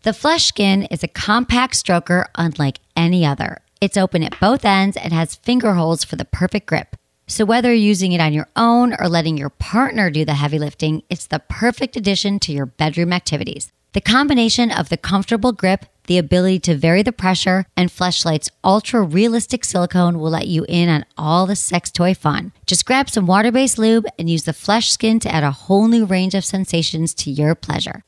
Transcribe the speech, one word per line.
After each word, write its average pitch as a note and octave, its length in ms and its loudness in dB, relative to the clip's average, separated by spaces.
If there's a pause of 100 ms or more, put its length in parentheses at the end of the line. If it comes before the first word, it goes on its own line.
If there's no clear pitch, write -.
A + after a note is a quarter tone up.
The G#3+ 100 0
Flesh D#4+ 320 0
Skin G3 400 2
is - 180 -6
a - 40 -6
compact B3 680 0
stroker F3 520 0 (100)
unlike D3+ 440 -2 (160)
any E3+ 300 2
other. - 360 -4 (200)
It's G3+ 160 0
open F#3 260 0
at - 160 -6
both A3+ 240 2
ends G3 340 2
and E3 160 -4
has E3 220 -2
finger A#3 380 0
holes E3 300 0
for - 120 -8
the C3 100 -8
perfect - 420 -4
grip. - 280 -4 (320)
So - 180 0
whether A#3+ 240 2
you're A#3 80 4
using G3 340 2
it E3+ 100 0
on D3+ 120 2
your D3+ 220 -2
own A#3 440 2
or F#3 80 0
letting D#3+ 300 0
your C#3 120 -6
partner A3 600 -2
do D3+ 160 0
the D3+ 100 -2
heavy D3 240 0
lifting, D#3 500 -4
it's - 180 -8
the D3+ 120 -4
perfect - 560 -4
addition G3+ 440 -2
to - 120 -4
your C#3+ 140 -2
bedroom D#3 480 -2
activities. - 580 -6 (220)
The G3 80 -2
combination A#3+ 680 2
of - 180 -4
the E3 80 -2
comfortable G3+ 540 0
grip, F#3+ 340 -2 (220)
the F3+ 100 2
ability F3+ 440 2
to E3 140 0
vary E3 280 2
the B3 80 0
pressure, F#3 540 0 (120)
and F3+ 140 0
Fleshlight's E3+ 580 -2 (140)
ultra-realistic G#3+ 1000 0
silicone F3 540 0
will D#3+ 120 -2
let D#3+ 160 -4
you E3 200 -2
in F3 220 2
on D3+ 160 0 (120)
all E3 280 0
the G3 100 -2
sex - 360 -4
toy F3+ 220 0
fun. E3+ 400 -4 (120)
Just - 200 -2
grab C4+ 240 0
some F#3+ 180 0
water-based A#3 500 2
lube A3+ 280 4 (120)
and E3 120 -2
use E3 160 0
the D#3+ 80 -4
Flesh G#3+ 360 0
Skin A3 300 2
to - 140 -4
add D#3 100 2
a C#3+ 80 0
whole G3 360 2
new A#3 180 4
range F#3 280 0
of G3 100 -2
sensations E3 720 -2
to - 140 -8
your D3 240 0
pleasure. - 540 -6